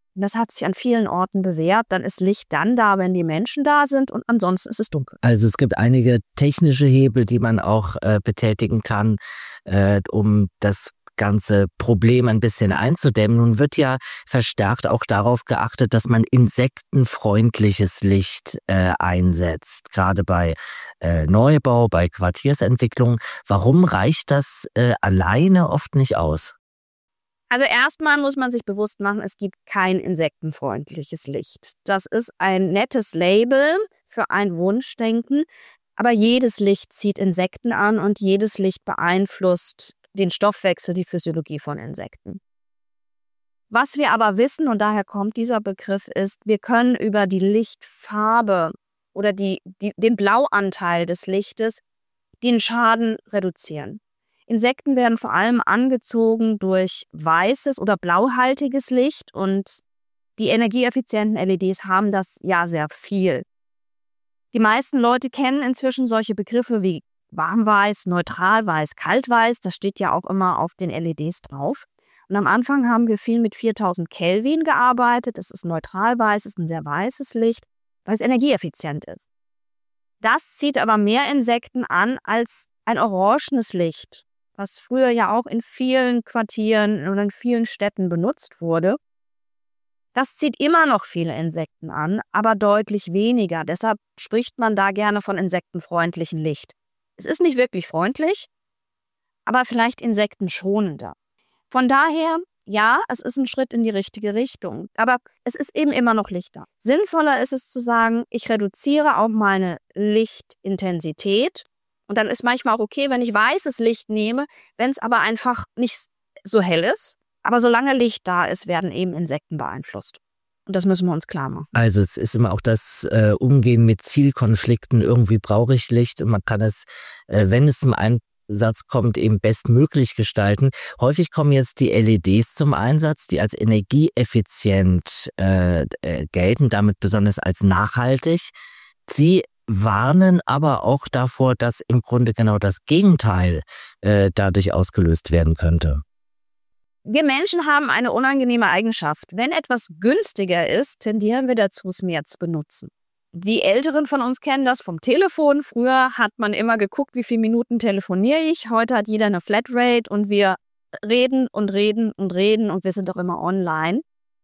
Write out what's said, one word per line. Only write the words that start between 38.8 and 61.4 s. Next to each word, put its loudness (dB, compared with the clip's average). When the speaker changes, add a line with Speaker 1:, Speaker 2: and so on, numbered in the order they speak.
Speaker 1:
beeinflusst -2
den 0
Stoffwechsel, -2
die -4
Physiologie -6
von -10
Insekten. -14
Was -2
wir 0
aber 2
wissen, 0
und 0
daher 0
kommt -6
dieser -2
Begriff, -6
ist, -4
wir 0
können 2
über 0
die 0
Lichtfarbe 0
oder -2
die, -4
die, -6
den 0
Blauanteil 0
des -6
Lichtes -4
den 2
Schaden 0
reduzieren. -6
Insekten 0
werden 2
vor -8
allem 0
angezogen 0
durch -2
weißes 0
oder 0
blauhaltiges 0
Licht -2
und -4
die -2
energieeffizienten 0
L -2